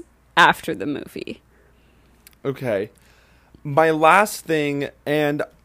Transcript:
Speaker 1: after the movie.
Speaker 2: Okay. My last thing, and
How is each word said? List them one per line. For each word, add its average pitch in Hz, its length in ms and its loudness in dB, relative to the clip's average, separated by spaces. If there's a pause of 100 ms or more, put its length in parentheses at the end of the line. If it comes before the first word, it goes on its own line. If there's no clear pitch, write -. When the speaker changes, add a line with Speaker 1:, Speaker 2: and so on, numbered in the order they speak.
(380)
Speaker 1:
after 165 380 4
the 95 100 -10
movie. - 560 -10 (1040)
Speaker 2:
Okay. 120 460 -4 (720)
My 156 280 2
last 160 540 2
thing, 147 440 -2 (180)
and 147 340 0 (240)